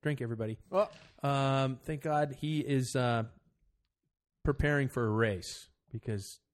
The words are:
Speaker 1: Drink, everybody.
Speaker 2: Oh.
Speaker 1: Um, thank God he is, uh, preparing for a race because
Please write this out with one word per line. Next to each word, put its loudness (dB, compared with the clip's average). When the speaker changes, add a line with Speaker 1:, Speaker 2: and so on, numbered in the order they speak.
Speaker 1:
Drink, -2
everybody. -4
Speaker 2:
Oh. 2
Speaker 1:
Um, 2
thank -6
God 0
he 0
is, 0
uh, 2
preparing 2
for 0
a 2
race 0
because -8